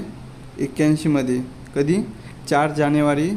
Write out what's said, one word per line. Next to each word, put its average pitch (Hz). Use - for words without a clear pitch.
एक्क्याऐंशीमध्ये. 143
कधी? 151
चार 151
जानेवारी 147